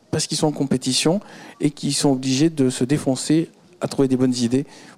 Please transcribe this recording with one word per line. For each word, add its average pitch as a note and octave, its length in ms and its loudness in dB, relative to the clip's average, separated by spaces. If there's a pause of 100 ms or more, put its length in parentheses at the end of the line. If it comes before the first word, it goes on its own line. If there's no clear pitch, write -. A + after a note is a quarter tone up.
(120)
parce D#3 140 -2
qu'ils D3+ 120 -6
sont D#3+ 100 0
en D3 60 0
compétition C#3 640 0 (400)
et D3+ 100 2
qu'ils C#3+ 240 -6
sont C#3+ 180 2
obligés C3 380 2
de C#3 200 2
se B2+ 160 -2
défoncer D3 640 0 (320)
à C3+ 80 -4
trouver C#3 180 2
des B2+ 100 2
bonnes B2+ 180 2
idées B2 300 0 (320)